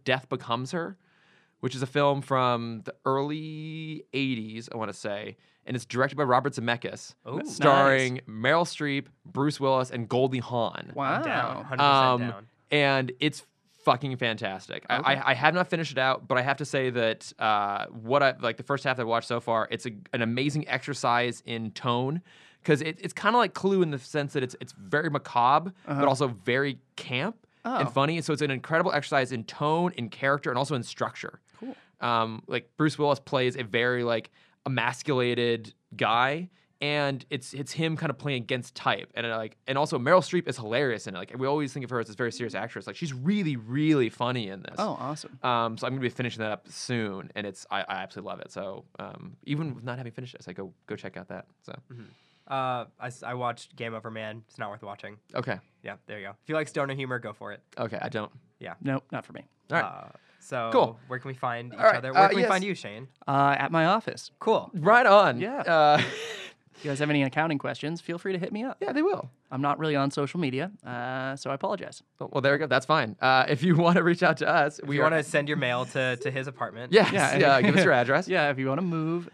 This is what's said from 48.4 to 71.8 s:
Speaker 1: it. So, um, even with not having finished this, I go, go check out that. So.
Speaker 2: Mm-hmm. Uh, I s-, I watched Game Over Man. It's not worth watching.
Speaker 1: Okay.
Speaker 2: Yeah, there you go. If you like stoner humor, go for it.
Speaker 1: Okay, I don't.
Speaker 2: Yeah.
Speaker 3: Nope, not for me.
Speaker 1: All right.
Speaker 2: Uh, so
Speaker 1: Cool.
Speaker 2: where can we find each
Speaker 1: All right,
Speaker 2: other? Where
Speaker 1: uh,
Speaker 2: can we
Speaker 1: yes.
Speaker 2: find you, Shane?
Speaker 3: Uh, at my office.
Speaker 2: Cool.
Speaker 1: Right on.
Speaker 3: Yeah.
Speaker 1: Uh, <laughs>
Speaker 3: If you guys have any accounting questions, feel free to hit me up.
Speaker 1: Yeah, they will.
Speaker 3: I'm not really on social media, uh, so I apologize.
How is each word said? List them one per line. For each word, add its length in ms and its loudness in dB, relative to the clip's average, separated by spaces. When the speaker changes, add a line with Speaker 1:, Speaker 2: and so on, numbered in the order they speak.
Speaker 1:
it. 100 -14
So, 340 -10
um, 360 -14
even 280 -4
with 100 -16
not 140 -8
having 140 -12
finished 260 -14
this, 100 -20
I 60 -12
go, 180 -12
go 100 -10
check 220 -14
out 120 -14
that. 160 -14
So. 100 -18
Speaker 2:
Mm-hmm. 120 -18
Uh, 380 -4
I 80 -10
s-, 160 -14
I 100 -8
watched 420 -6
Game 180 -8
Over 180 -10
Man. 360 -10
It's 120 -20
not 100 -8
worth 140 -14
watching. 340 -14
Speaker 1:
Okay. 220 -4
Speaker 2:
Yeah, 120 -12
there 140 -12
you 80 -12
go. 40 -14
If 160 -20
you 80 -4
like 140 -2
stoner 240 -4
humor, 260 -6
go 140 -10
for 180 -14
it. 100 -16
Speaker 1:
Okay, 240 -6
I 60 -4
don't. 240 -6
Speaker 2:
Yeah. 220 -12
Speaker 3:
Nope, 300 -2
not 140 -8
for 80 -20
me. 80 -16
Speaker 1:
All 80 -2
right. 80 2
Speaker 2:
Uh, 220 -12
so 320 -6
Speaker 1:
Cool. 360 4
Speaker 2:
where 120 -6
can 80 -12
we 60 -8
find 400 -6
each 60 -12
Speaker 1:
All 60 6
right, 120 8
Speaker 2:
other? 160 -6
Where 100 8
Speaker 1:
uh, 60 8
Speaker 2:
can 80 2
we 60 2
Speaker 1:
yes. 60 4
Speaker 2:
find 140 2
you, 100 -4
Shane? 360 -12
Speaker 3:
Uh, 320 4
at 140 -2
my 140 4
office. 520 -2
Speaker 2:
Cool. 360 0
Speaker 1:
Right 300 6
on. 360 8
Speaker 3:
Yeah. 180 -4
Speaker 1:
Uh, 480 6
<laughs> 40 -8
Speaker 3:
If 80 -10
you 60 -2
guys 80 -4
have 100 2
any 140 4
accounting 340 0
questions, 440 -6
feel 180 -8
free 140 -4
to 40 -2
hit 160 -6
me 100 -6
up. 160 -8
Speaker 1:
Yeah, 120 -4
they 100 0
will. 300 -2
Speaker 3:
I'm 140 -4
not 160 0
really 160 0
on 160 2
social 280 -4
media, 320 -2
uh, 500 -6
so 140 -8
I 60 -2
apologize. 480 -6